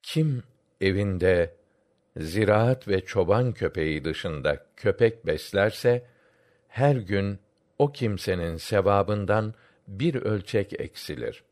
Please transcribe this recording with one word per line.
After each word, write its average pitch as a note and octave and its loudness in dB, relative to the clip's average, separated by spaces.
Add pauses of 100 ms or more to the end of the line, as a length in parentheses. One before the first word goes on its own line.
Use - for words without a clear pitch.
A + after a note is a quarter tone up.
"Kim D3+ 0 (380)
evinde F#2 2 (600)
ziraat G#2+ 2
ve F#2+ 0
çoban G#2+ 2
köpeği D#2 -4
dışında D2+ -4 (100)
köpek A2+ 0
beslerse, G#2+ 0 (640)
her C#3 2
gün G2+ -2 (400)
o C#3+ 2
kimsenin F2+ -2
sevabından G#2 2 (340)
bir C3 -2
ölçek G#2+ -4
eksilir." - -10